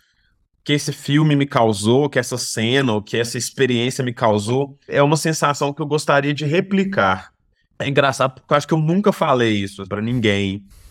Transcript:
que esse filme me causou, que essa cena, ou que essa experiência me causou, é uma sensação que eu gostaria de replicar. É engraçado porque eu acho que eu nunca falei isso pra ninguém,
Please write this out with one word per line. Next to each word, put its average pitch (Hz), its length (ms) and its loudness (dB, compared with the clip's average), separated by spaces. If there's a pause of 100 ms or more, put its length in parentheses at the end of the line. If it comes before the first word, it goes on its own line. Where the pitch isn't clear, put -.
(640)
que 147 60 -2
esse 147 220 -2
filme 151 420 2
me 139 100 2
causou, 120 640 2
que 139 80 -2
essa 123 200 -2
cena, 120 560 0
ou 104 80 -2
que 117 160 -6
essa 117 200 -4
experiência 123 640 -2
me 123 120 -4
causou, 120 720 0
é 143 160 2
uma 151 140 4
sensação 147 560 -2
que - 80 -10
eu 156 40 -4
gostaria 147 480 0
de 151 120 -6
replicar. 190 880 0 (440)
É 113 120 -6
engraçado 135 460 0
porque - 180 -4
eu - 20 4
acho 143 120 0
que - 60 0
eu 165 40 2
nunca 175 340 2
falei 123 460 2
isso 98 320 -6
pra 101 120 -4
ninguém, 104 600 0 (280)